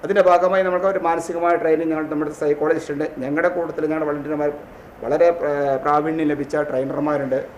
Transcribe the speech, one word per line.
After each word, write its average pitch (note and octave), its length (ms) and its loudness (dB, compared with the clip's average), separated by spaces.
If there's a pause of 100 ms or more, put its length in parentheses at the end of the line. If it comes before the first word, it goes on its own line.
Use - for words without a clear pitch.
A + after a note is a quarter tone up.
അതിൻ്റെ G3 240 4
ഭാഗമായി F3+ 380 6
നമ്മൾക്ക് F3+ 260 2
ഒരു F3+ 140 -2
മാനസികമായ E3+ 560 2
ട്രെയിനിങ് D#3+ 280 2
ഞങ്ങൾ, D#3 220 -2
നമ്മുടെ D3+ 260 -2
സൈക്കോളജിസ്റ്റ് D3+ 560 0
ഉണ്ട്, D3 100 -4 (180)
ഞങ്ങളുടെ D#3 340 0
കൂട്ടത്തിൽ D#3+ 340 -4
ഞങ്ങളുടെ D#3 200 -2
വളണ്ടിയർമാർ, D3 400 -2 (520)
വളരെ, D#3+ 260 0 (220)
ഏഹ്, C#3+ 320 0
പ്രാവീണ്യം D3+ 500 0
ലഭിച്ച C#3 220 -4 (160)
ട്രെയിനർമാരുണ്ട് C#3 680 -2 (200)